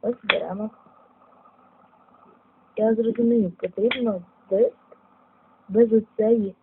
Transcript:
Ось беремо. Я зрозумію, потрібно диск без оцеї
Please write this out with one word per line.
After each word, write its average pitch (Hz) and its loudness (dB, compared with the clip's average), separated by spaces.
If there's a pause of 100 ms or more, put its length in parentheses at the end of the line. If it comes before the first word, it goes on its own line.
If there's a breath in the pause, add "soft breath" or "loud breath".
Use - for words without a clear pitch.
Ось 240 -4
беремо. 202 -6 (2000)
Я 220 2
зрозумію, 226 0
потрібно 208 -4 (280)
диск 196 2 (960)
без 220 4
оцеї 220 0